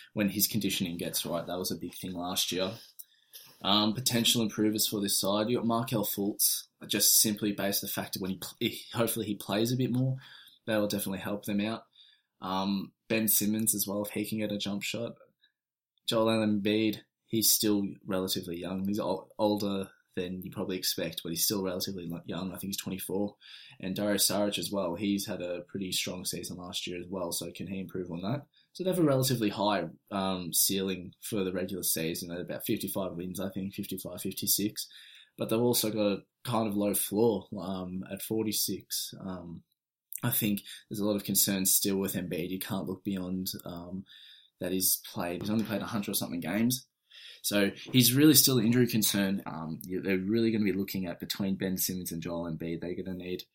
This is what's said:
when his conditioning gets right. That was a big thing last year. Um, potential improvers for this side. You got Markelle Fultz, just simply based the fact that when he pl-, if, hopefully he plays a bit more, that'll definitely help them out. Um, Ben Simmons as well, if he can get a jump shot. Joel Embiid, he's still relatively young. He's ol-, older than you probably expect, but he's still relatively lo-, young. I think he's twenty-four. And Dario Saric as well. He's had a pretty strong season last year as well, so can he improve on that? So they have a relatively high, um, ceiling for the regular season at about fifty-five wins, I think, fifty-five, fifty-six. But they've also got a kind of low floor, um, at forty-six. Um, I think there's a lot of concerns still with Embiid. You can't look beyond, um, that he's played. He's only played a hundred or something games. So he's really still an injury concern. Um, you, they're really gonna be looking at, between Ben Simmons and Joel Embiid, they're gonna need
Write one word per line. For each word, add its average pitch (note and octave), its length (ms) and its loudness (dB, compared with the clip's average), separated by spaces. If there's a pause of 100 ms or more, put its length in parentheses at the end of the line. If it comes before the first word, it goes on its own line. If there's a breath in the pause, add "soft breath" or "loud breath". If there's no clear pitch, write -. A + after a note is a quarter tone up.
(140 loud breath)
when G#2 160 4
his G2+ 180 2
conditioning F#2 500 0
gets E2+ 280 -4
right. D#2+ 200 -4
That F2 140 -4
was F#2 120 -2
a F#2 40 -4
big F2 180 -10
thing F#2 200 -10
last F2 380 -2
year. F#2 200 0 (920 loud breath)
Um, G#2 300 4
potential A#2 480 4
improvers G#2+ 460 2
for G#2+ 120 -2
this G2+ 200 2
side. G#2 280 2
You B2 100 2
got A2+ 100 0
Markelle A2+ 380 2
Fultz, - 580 0 (240)
just - 340 6
simply G#2 300 2
based G2 300 0
the G2+ 60 -8
fact - 260 -4
that F#2+ 80 -4
when F#2+ 100 -2
he F#2 60 -4
pl-, - 220 -12
if, - 320 -2
hopefully A2+ 360 0
he G#2 80 -2
plays G#2+ 360 0
a B2 60 0
bit B2 140 0
more, C3 260 2 (480 loud breath)
that'll G#2+ 220 2
definitely G2 320 -2
help G2+ 260 -6
them G2+ 160 0
out. A2 220 -2 (580 soft breath)
Um, F#2+ 500 -2 (160)
Ben A2 200 2
Simmons G#2+ 480 2
as G2+ 100 -2
well, G2+ 180 -2
if G#2 60 -8
he G#2+ 160 -4
can A2 140 -4
get G#2 120 -2
a G#2 60 -4
jump G2+ 240 -4
shot. A#2 320 -6 (920 soft breath)
Joel A2+ 200 4
Embiid, G#2+ 720 4 (260)
he's A2 240 4
still G#2 340 4 (180)
relatively F#2 540 -2
young. F#2+ 300 -4
He's G#2 120 0
ol-, F#2 380 -2
older G2+ 520 2 (260)
than F#2 260 -4
you F2 80 -10
probably F#2 280 -4
expect, F2 440 -4
but F2 80 -8
he's E2 160 -2
still G#2 160 0
relatively F#2 460 -4
lo-, E2+ 180 -8
young. F2+ 220 -6
I F2 60 -8
think F#2+ 160 -10
he's G2 80 -6
twenty-four. F#2+ 580 -4 (440 loud breath)
And F#2+ 160 -6
Dario G#2 200 0
Saric G2+ 420 2
as E2+ 140 -4
well. F#2 240 0
He's G2+ 320 0
had F2+ 140 -6
a F2 260 -4
pretty F#2+ 240 -6
strong F2+ 340 -4
season F2 320 -6
last F2+ 300 -8
year F2+ 120 -6
as F2 80 -10
well, F2+ 240 -4
so E2+ 200 -6
can F2+ 160 -10
he F#2+ 120 -6
improve F2+ 320 -6
on E2+ 100 -6
that? B2+ 240 -4 (280 soft breath)
So F3+ 100 -8
they F#3 60 2
have F3+ 100 2
a E3+ 40 6
relatively C3 460 4
high, G2+ 360 2 (260)
um, F#2+ 420 -2
ceiling F#2+ 680 0
for G#2 220 -2
the F#2 80 0
regular F#2+ 320 -4
season E2+ 480 -2
at F2 80 -6
about E2 260 -8
fifty-five F#2+ 460 -2
wins, F2+ 280 -8
I F#2+ 100 -4
think, G2 240 -6
fifty-five, - 480 -8
fifty-six. - 680 -2 (500 loud breath)
But A2+ 120 -4
they've A2 100 2
also A#2+ 320 2
got G#2+ 140 2
a G2 180 2 (220)
kind A2+ 220 0
of G2+ 100 -2
low G2+ 160 2
floor, G#2 540 2 (120)
um, F#2 520 -6
at G2 100 -10
forty-six. - 960 -4
Um, F2 440 -10 (600)
I B2 60 2
think G#2 320 2 (260 loud breath)
there's A2 120 -6
a G2+ 60 0
lot G#2 100 4
of G2+ 80 -2
concerns F#2+ 500 2
still G2 220 4
with F#2+ 180 0
Embiid. F2 380 -4
You F#2 80 -4
can't F#2+ 280 -4
look F#2 160 -6
beyond, F#2 480 -4 (140)
um, F2+ 400 -10 (540 loud breath)
that F2 120 -2
he's F#2 300 2 (100)
played. F2 300 -4
He's G2+ 80 -4
only A2 140 4
played G2+ 180 -2
a F#2 40 -6
hundred G2+ 260 -2
or - 20 -2
something - 260 -2
games. A2 460 2 (560 loud breath)
So G2+ 300 4 (200 loud breath)
he's B2 220 8
really D3 220 10
still C3 240 8
an G#2 80 4
injury A#2+ 180 6
concern. G2+ 640 2
Um, D#2+ 360 -6
you, F2+ 160 -4
they're F#2+ 200 2
really A2+ 320 2
gonna G#2+ 120 4
be F#2+ 100 4
looking F#2+ 340 -2
at, E2+ 120 -6
between F#2+ 360 -2
Ben F#2 200 0
Simmons F2+ 360 -2
and E2+ 100 -6
Joel E2+ 240 -4
Embiid, E2 360 -4
they're F2 120 -4
gonna F#2 240 -6
need F2+ 380 -6